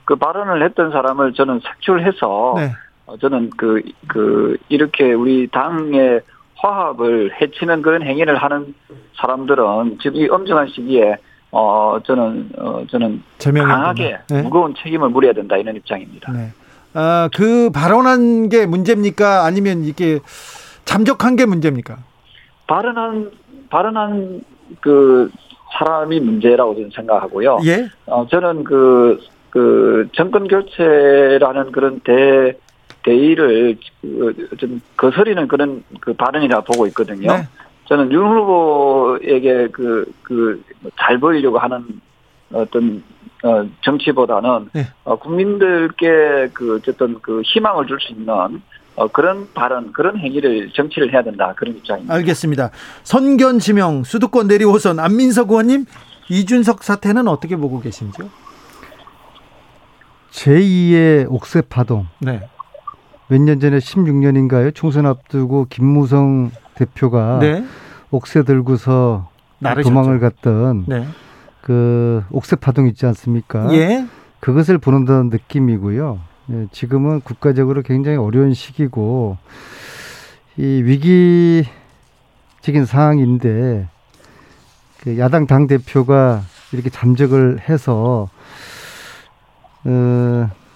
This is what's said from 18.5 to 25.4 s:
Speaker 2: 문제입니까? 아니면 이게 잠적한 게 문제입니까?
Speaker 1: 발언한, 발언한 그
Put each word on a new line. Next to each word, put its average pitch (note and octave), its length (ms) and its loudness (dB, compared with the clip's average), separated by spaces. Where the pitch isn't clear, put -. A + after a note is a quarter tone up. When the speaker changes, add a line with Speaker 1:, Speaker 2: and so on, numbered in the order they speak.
Speaker 2:
문제입니까? G3 800 2
아니면 F#3 380 0
이게 D#3 360 -2
잠적한 A3+ 500 0
게 B3 100 4
문제입니까? D3+ 520 -2
Speaker 1:
발언한, A3 640 -4
발언한 G3+ 720 -4
그 C3+ 500 4